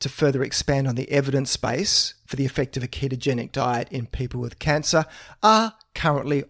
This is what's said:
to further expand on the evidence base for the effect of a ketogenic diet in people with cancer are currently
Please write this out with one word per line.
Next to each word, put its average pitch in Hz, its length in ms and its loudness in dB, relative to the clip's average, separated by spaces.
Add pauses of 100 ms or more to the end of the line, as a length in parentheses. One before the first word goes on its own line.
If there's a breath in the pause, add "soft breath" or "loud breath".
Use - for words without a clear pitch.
to 135 100 -4
further 135 320 2
expand 135 440 0
on 123 80 -2
the 127 160 -4
evidence 135 460 2
base 127 560 0 (140)
for 139 100 -6
the 135 80 0
effect 131 320 -2
of 123 60 -2
a 127 60 -4
ketogenic 131 640 -4
diet 120 380 -2
in 120 160 -6
people 123 340 -6
with 120 180 -8
cancer 156 480 2 (360 loud breath)
are 220 320 4 (200)
currently 143 560 0